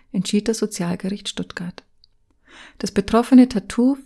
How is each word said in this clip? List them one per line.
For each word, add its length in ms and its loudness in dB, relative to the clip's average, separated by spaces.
entschied 360 -2
das 100 -2
Sozialgericht 720 -6
Stuttgart. 540 -12
Das 120 -6
betroffene 580 4
Tattoo 560 -2